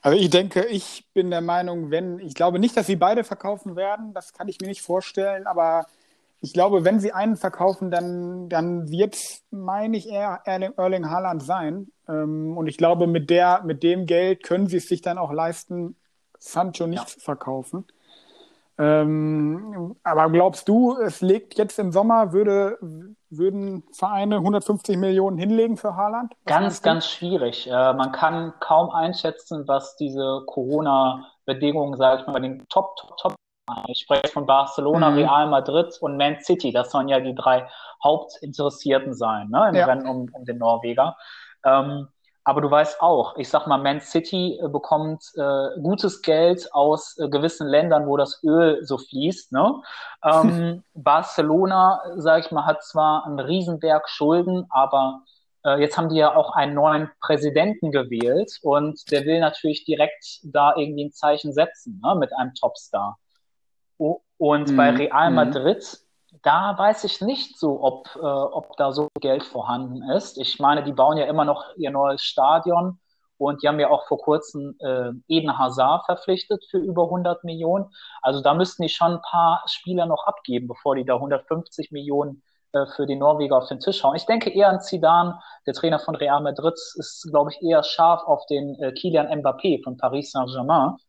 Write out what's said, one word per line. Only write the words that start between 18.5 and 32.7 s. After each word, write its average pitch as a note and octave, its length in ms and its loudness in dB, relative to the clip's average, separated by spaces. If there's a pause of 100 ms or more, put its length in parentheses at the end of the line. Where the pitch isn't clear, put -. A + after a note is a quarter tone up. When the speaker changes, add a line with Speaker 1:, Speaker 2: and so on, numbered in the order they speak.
Speaker 1:
Ähm, D#3 1300 0
aber D#3+ 280 2
glaubst F3 360 2
du, A#3+ 300 4
es G#3+ 240 -4
legt F#3+ 360 0
jetzt G#3+ 220 -2
im F#3 140 -2
Sommer, G#3+ 400 4
würde, G3+ 440 2 (520)
würden F#3+ 540 -4 (100)
Vereine G3+ 480 -2
hundertfünfzig G3+ 560 0
Millionen F#3+ 400 0
hinlegen A3+ 400 0
für G3+ 180 -6
Haaland? A3 380 -4 (100)
Was - 20 -12
Speaker 2:
Ganz, D#3 160 2
Speaker 1:
meinst F#3+ 240 -4
du? E3 40 6
Speaker 2:
ganz D#3+ 180 0
schwierig. E3 600 -4
Äh, B2+ 260 4
man C3+ 180 -2
kann E3 480 -2
kaum E3 300 4
einschätzen, E3 760 -4
was C#3 300 -2
diese C3+ 520 -4
Corona-Bedingungen, C#3 1500 -2
sag C3 240 4
ich - 80 -12
mal, C#3+ 60 -8
bei C3 80 -2
den C3 260 -10
Top, - 300 -2